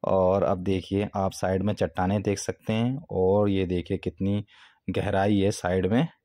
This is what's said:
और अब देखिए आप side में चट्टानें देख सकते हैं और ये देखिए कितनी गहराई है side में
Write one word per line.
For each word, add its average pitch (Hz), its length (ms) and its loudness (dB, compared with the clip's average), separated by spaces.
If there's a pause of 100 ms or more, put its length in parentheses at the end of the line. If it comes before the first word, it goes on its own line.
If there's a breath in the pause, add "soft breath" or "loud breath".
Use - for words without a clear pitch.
और 95 360 4
अब 92 220 0
देखिए 98 520 0
आप 95 160 -2
side 95 300 -2
में 104 120 0
चट्टानें 95 480 0
देख 101 160 0
सकते - 340 -6
हैं 120 260 -2 (140)
और 95 360 2
ये 98 180 0
देखिए 90 320 -2
कितनी 101 460 -4 (460 loud breath)
गहराई 98 480 2
है 98 140 2
side 92 340 0
में 123 220 2 (160)